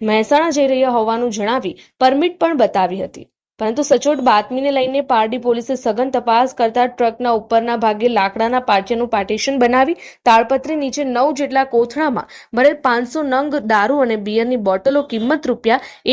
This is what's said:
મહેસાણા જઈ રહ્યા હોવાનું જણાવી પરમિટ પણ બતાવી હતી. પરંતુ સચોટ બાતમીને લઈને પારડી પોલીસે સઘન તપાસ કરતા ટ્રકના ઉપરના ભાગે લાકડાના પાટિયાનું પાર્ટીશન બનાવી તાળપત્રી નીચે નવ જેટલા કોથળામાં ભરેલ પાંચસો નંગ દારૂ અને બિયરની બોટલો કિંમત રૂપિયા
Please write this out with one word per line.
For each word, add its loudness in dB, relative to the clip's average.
મહેસાણા 2
જઈ 4
રહ્યા 2
હોવાનું -2
જણાવી -4
પરમિટ 2
પણ 0
બતાવી 0
હતી. -16
પરંતુ -2
સચોટ 2
બાતમીને 0
લઈને 0
પારડી 0
પોલીસે -2
સઘન -2
તપાસ 0
કરતા 0
ટ્રકના -2
ઉપરના 0
ભાગે 0
લાકડાના 0
પાટિયાનું 0
પાર્ટીશન -2
બનાવી 2
તાળપત્રી 2
નીચે -4
નવ 0
જેટલા 0
કોથળામાં -2
ભરેલ 4
પાંચસો -2
નંગ -2
દારૂ 2
અને 0
બિયરની -2
બોટલો 0
કિંમત -2
રૂપિયા 0